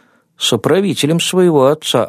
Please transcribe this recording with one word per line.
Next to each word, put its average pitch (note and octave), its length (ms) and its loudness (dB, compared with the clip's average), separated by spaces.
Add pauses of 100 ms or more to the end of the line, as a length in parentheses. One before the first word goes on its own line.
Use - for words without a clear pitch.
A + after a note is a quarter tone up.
(360)
соправителем D#3 800 -2
своего E3 500 2
отца C#3+ 400 -2